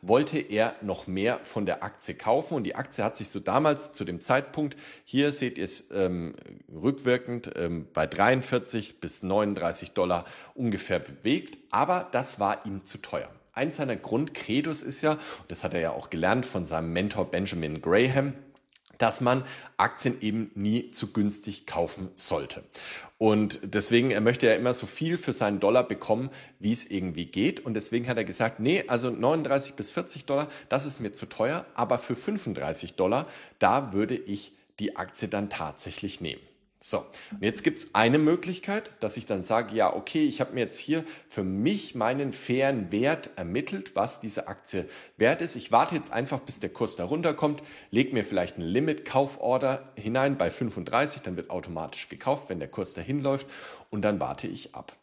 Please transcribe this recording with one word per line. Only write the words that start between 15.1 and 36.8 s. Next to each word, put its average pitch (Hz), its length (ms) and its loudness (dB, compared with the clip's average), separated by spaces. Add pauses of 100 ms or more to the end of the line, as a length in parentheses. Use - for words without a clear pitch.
und 151 80 0 (300)
das - 160 -6
hat 80 80 -2
er 87 80 0
ja 80 100 0
auch - 180 -8
gelernt 98 360 2
von 90 180 -4
seinem 82 300 -2
Mentor 95 360 0
Benjamin 82 520 -2
Graham, 127 520 4 (640)
dass 113 220 2
man 127 240 4 (320)
Aktien - 460 0
eben 107 340 -2
nie 107 360 0
zu - 200 -6
günstig 104 560 -2
kaufen 87 480 -2
sollte. - 480 -4 (540)
Und 107 440 6
deswegen, 117 500 4
er 107 100 2
möchte 123 260 6
ja 110 60 10
immer 120 200 4
so 120 120 -4
viel 165 320 -2
für 147 160 -2
seinen 104 260 2
Dollar 107 260 6
bekommen, 120 440 -2 (300)
wie 104 120 2
es - 180 0
irgendwie 90 360 -2
geht. - 340 0
Und 117 140 -6
deswegen 117 340 -2
hat 120 80 0
er 110 80 0
gesagt, 95 380 0
nee, 156 260 2
also 123 220 2
neununddreißig 139 640 2
bis - 180 -6
vierzig - 320 -8
Dollar, 143 240 0 (220)
das 139 160 0
ist 135 160 -6
mir 104 100 -4
zu - 140 -10
teuer, 127 480 -2
aber 123 260 2
für - 160 -2
fünfunddreißig 85 800 -4
Dollar, 117 340 4 (320)
da 113 320 4
würde 104 240 2
ich 101 380 -8 (260)
die 107 160 -2
Aktie 92 320 -6
dann 101 220 -2
tatsächlich - 720 -8
nehmen. 78 200 -6 (420)